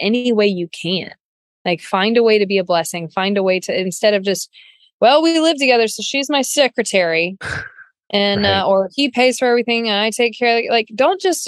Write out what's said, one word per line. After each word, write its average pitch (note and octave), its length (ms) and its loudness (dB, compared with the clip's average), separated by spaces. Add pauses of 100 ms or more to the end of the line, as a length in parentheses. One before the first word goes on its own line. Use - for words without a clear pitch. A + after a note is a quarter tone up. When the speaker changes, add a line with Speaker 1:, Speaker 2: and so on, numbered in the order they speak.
Speaker 1:
any B3 320 0
way G#3+ 140 2
you F3 220 -2
can? E3+ 440 -6 (520)
Like, F3+ 160 -2
find G3+ 360 0
a A#3+ 80 4
way G#3+ 140 4
to G3+ 80 0
be G3 120 0
a F#3 60 -2
blessing, E3+ 440 -4
find G3 300 -2
a G3 60 0
way F#3 160 2
to, - 200 -4
instead F#3+ 340 0
of G3 100 0
just, F#3+ 260 -4 (500)
"Well, C4+ 220 4
we E4 160 2
live D#4+ 200 2
together, B3 280 2
so G#3+ 160 -6
she's C#4 280 -4
my C#4 120 0
secretary." F#3+ 1000 0
Speaker 2:
<laughs> - 60 -12 (640)
Speaker 1:
And, G3+ 320 0
Speaker 2:
Right. G3 180 2
Speaker 1:
uh, F#3 60 -2
or F#3+ 280 2
he C#4+ 160 0
pays B3 280 2
for B3+ 80 0
everything A#3 420 0
and G3+ 120 0
I A3 100 0
take A#3+ 280 -2
care A#3+ 200 2
of A#3 60 -2
it. - 60 -4
Like, A3+ 240 0
don't E4 260 0
just F4+ 260 -2